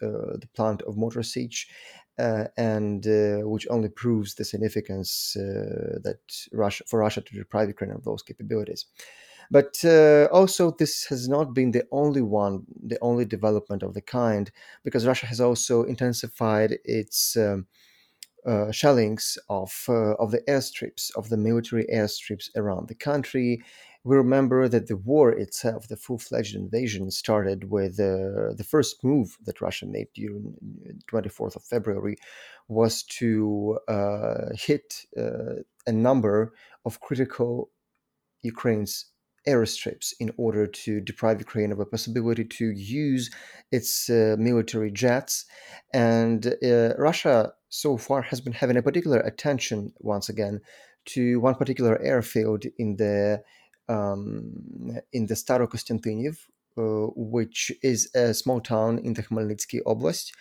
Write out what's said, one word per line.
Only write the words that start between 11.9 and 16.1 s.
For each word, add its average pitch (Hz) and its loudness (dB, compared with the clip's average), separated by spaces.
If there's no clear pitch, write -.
only 139 2
one, 101 0
the 117 -6
only 120 2
development 104 -2
of 95 -6
the 104 -8
kind, 110 0
because 123 0
Russia 127 2
has 117 -4
also 120 2
intensified 113 0